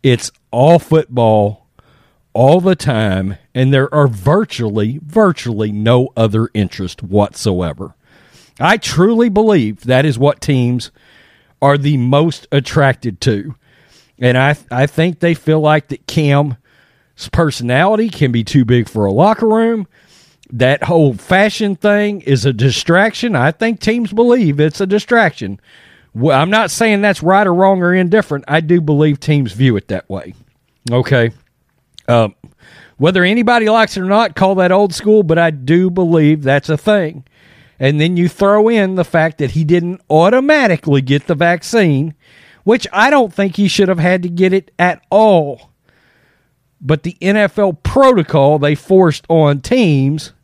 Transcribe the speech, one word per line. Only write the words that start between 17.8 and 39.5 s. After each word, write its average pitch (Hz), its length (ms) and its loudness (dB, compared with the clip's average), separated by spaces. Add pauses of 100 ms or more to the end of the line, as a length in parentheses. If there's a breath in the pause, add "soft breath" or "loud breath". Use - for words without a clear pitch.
can 147 220 -2
be 117 140 -2
too 131 200 0
big 120 240 0
for 107 180 -2
a 98 60 -2
locker 214 360 0
room. 226 400 0 (640 soft breath)
That 127 340 0
whole 156 300 2
fashion 202 600 -2
thing 208 460 -2
is 127 240 -2
a 139 80 0
distraction. 175 840 0
I 135 160 0
think 226 300 -4
teams 226 320 -4
believe 220 480 2
it's 151 200 0
a 196 60 -2
distraction. 185 720 -2 (560 soft breath)
Well, 135 260 2
I'm 165 100 0
not 214 200 0
saying 214 300 0
that's 202 240 -2
right 190 240 2
or 175 60 0
wrong 185 280 2
or 175 100 2
indifferent. 185 540 0
I 156 140 0
do 170 200 0
believe 151 380 0
teams 143 340 -2
view 117 240 2
it - 120 -8
that 95 200 -8
way. 95 240 -12 (600)
Okay. 123 400 0 (760)
Uh, 117 220 2 (680 soft breath)
whether 180 260 2
anybody 226 440 2
likes 220 280 0
it 190 60 -6
or - 20 -6
not, 196 320 0
call 190 200 0
that 180 140 2
old 190 240 0
school, 208 300 2
but 165 160 0
I 165 100 2
do 160 400 0
believe 160 540 0
that's 135 240 -2
a 156 100 -2
thing. 170 480 -2 (540 soft breath)
And 147 200 0
then 175 160 0
you 175 120 0
throw 208 400 2
in 202 260 0
the 180 100 -2
fact 160 340 -2
that 139 120 -2